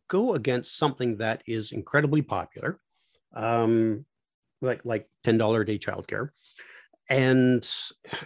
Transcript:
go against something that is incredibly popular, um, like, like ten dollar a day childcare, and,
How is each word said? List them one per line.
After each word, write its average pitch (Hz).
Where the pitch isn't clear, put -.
go 214
against 123
something 127
that 110
is 113
incredibly 147
popular, 107
um, 113
like, 127
like 113
ten 113
dollar 110
a 101
day 104
childcare, 101
and, 131